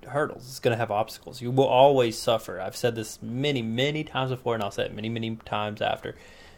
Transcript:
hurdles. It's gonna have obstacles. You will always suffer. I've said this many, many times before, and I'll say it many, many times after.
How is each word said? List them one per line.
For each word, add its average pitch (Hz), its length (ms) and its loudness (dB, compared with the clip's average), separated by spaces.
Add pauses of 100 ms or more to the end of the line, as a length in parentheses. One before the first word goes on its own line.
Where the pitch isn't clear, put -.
hurdles. 143 420 -4
It's - 100 -14
gonna 117 180 2
have 110 140 -2
obstacles. 107 500 -4
You 120 100 -4
will 135 160 4
always 127 500 6
suffer. 101 420 -2
I've 95 160 -8
said 117 200 0
this - 260 -8
many, 127 400 -2
many 135 420 -2
times 131 280 -4
before, 120 240 -2
and 107 80 -2
I'll 101 80 -4
say - 140 -2
it - 80 -8
many, 107 160 -6
many 113 360 -4
times 107 360 -4
after. - 340 -2 (420)